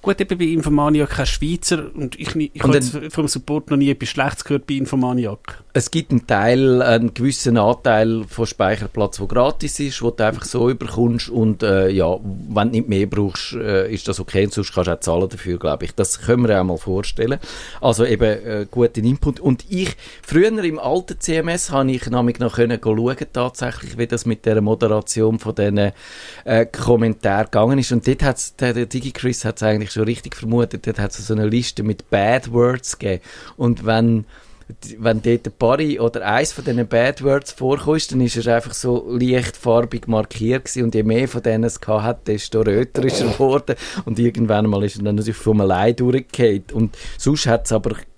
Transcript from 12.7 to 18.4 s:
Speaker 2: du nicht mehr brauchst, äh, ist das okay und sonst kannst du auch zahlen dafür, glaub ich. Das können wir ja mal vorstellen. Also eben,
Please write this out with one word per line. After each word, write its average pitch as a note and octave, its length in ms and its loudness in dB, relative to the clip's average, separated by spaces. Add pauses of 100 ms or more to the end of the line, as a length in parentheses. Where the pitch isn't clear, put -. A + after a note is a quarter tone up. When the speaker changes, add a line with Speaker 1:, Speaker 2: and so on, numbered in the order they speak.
Speaker 2:
du A2+ 100 -2
nicht - 100 -4
mehr G2 160 2
brauchst, G2+ 480 -4
äh, G2+ 360 0
ist G#2 160 -6
das - 140 -4
okay F#2+ 240 0
und G2+ 80 -2
sonst - 220 -4
kannst F2 140 2
du E2+ 40 0
auch E2 80 -4
zahlen F2+ 300 0
dafür, F2+ 280 -6
glaub D2 240 -2
ich. E2+ 120 -8
Das - 260 -2
können B2 260 2
wir A2 80 2
ja F#2 80 4
mal F2+ 140 0
vorstellen. G#2 600 -4 (420)
Also A#2 240 2
eben, A2+ 200 2 (220)